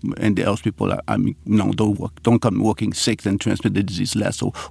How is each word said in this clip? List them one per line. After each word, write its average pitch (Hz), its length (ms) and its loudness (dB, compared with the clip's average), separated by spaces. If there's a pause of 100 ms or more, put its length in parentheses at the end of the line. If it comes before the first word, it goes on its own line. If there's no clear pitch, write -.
(180)
and 104 180 2
the 95 80 0
health 101 200 0
people - 280 -2
are, - 160 -4
I 104 100 0
mean, 101 180 0 (100)
you 107 120 2
know, 104 140 2
don't 104 280 0
work, - 240 -10
don't 117 180 4
come 101 180 2
working 104 340 0
sick - 320 -2
and 101 140 0
transmit 104 360 0
the 98 80 2
disease 95 320 -4
less. 104 220 -2
So 98 160 -4 (180)